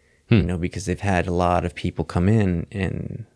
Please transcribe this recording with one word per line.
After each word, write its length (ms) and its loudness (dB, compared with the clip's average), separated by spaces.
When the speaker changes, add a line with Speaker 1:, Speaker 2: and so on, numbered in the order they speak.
Speaker 1:
Hmm. 60 6
Speaker 2:
you 80 6
know, 140 -2
because 280 -6
they've 140 -2
had 280 0
a 40 -2
lot 340 2
of 80 -6
people 320 -4
come 220 0
in, 440 2
and 540 -6